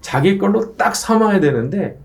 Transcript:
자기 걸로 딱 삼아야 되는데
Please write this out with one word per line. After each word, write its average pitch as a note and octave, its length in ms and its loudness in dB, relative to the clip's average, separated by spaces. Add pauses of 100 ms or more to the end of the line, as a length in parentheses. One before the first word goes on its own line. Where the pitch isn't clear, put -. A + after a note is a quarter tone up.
자기 F3+ 360 0
걸로 G#3 380 -2
딱 - 180 -2
삼아야 A3 460 2
되는데 D3 640 -2